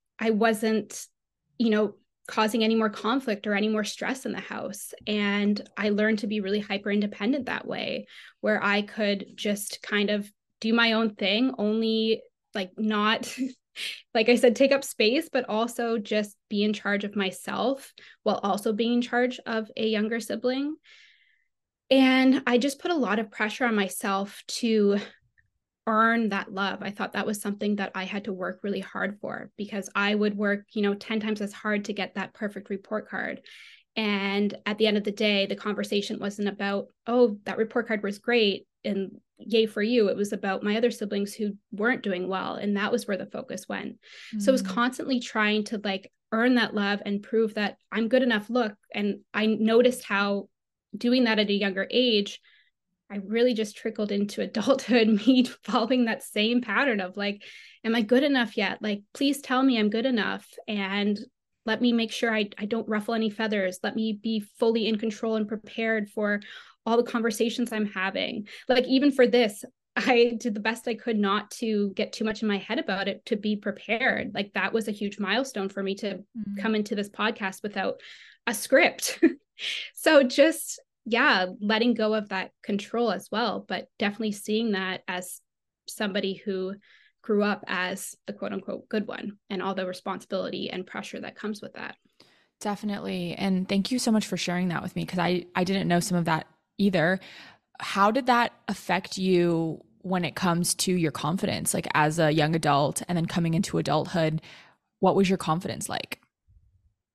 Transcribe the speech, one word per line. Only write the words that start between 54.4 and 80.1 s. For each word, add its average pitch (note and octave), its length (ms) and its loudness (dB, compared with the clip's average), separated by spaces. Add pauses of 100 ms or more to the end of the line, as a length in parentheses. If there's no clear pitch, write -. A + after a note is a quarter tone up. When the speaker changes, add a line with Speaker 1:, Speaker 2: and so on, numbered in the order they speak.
Speaker 1:
adulthood, A3+ 640 2
<laughs> G#3+ 200 4
me B3+ 180 8 (180)
following A#3+ 420 2
that A3 180 -2
same A3+ 380 0
pattern A3+ 380 0
of, F#3 160 -6
like, G3+ 280 -4 (420)
"Am A3+ 100 2
I A#3+ 60 4
good B3 220 4
enough C4 340 2
yet? G3 240 -2
Like, G#3 220 -4 (100)
please C#4 280 0
tell C4 220 0
me C4 140 4
I'm G#3+ 140 4
good A3+ 160 0
enough. G3 400 -2 (200)
And G3+ 500 -2 (500)
let A3 140 0
me A#3+ 120 4
make A3+ 180 0
sure A3+ 220 -2
I, G#3+ 240 0
I G#3 80 -6
don't A3+ 240 -4
ruffle G#3+ 260 -2
any A3 140 0
feathers. G#3 540 -2
Let G#3+ 120 -4
me A3 260 -2
be A3 180 -2 (200)
fully A3+ 280 2
in A3 100 2
control A3 380 -2
and G#3+ 120 0
prepared A3 640 -4
for G#3 280 -2 (460)
all A3+ 120 2
the A#3+ 60 6
conversations A#3 680 -2
I'm G#3+ 140 0
having." F#3+ 640 -4 (200)
Like, B3 200 4
even C4+ 240 4
for B3 160 6
this, A3 360 2 (320)
I A#3+ 420 6
did A3+ 180 -2
the A3 40 -6
best A3 280 -4
I A#3 80 -2
could A3 220 -2
not G3+ 340 2
to G#3 420 0
get G#3 180 -4
too - 140 -4
much A3 160 -4
in A3 60 0
my G3+ 100 2
head A3 220 -4
about G3 280 -2
it, F#3+ 200 -6
to A#3 80 0
be G#3+ 200 0
prepared. G#3+ 800 -2
Like, G3+ 200 -4
that G3 200 -2
was A3 140 0
a A3 40 -2
huge G3+ 280 -6
milestone G3+ 500 -2
for G3 140 -6
me G3 120 -2
to G3 280 -6 (140)
Speaker 2:
Mm. G3+ 220 -8
Speaker 1:
come A3 160 0
into G#3+ 200 -2
this G#3 140 -4
podcast G#3 540 -4
without G3 380 -4 (460)
a A#3+ 80 0
script. - 680 2
<laughs> D4 60 8 (640)
So D#4 280 6